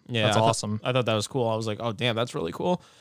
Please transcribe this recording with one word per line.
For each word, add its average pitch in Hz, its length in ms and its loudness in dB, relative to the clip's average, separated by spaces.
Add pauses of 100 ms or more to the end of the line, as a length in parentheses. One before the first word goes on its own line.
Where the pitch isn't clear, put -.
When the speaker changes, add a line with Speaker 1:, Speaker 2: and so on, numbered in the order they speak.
Speaker 1:
Yeah, 117 160 0
Speaker 2:
That's 107 140 4
Speaker 1:
I - 20 6
thought, 113 100 6
Speaker 2:
awesome. 107 340 -2
Speaker 1:
I 131 80 0
thought 123 140 2
that 117 80 2
was 104 140 0
cool. 123 200 -2
I 110 80 0
was 110 120 -4
like, 107 120 -4
"Oh, 117 120 -4
damn, 113 240 -2
that's 120 180 -2
really 85 180 -4
cool." 180 300 -2 (200)